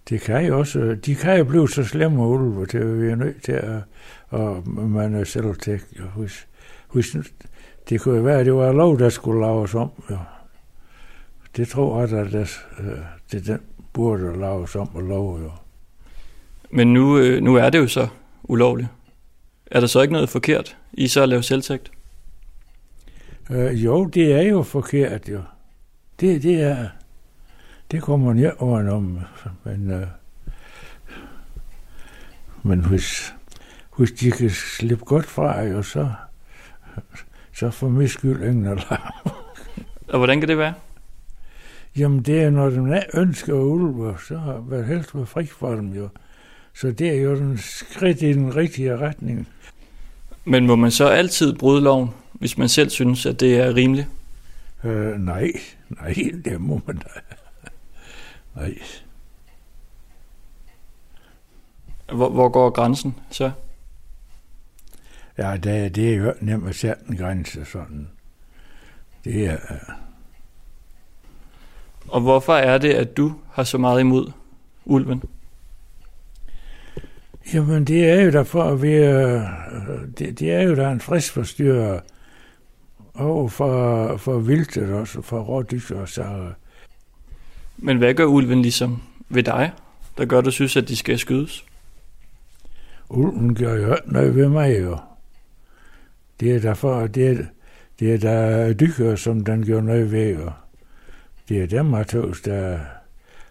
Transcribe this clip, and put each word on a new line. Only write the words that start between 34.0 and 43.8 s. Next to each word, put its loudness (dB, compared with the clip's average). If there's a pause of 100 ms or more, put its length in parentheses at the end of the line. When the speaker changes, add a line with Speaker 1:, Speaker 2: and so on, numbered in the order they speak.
Speaker 1:
de 2
kan 0
slippe -4
godt 0
fra, -2
jo, -2
så, -2 (1400)
så -4
for -4
min 4
skyld -2
ingen 0
alarm. -6 (760)
Speaker 2:
Og 0
hvordan 4
kan -2
det 2
være? 0 (1200)
Speaker 1:
Jamen, 2
det 2
er, 4
når 4
de 0
ikke -2
ønsker 0
ulve, 0 (120)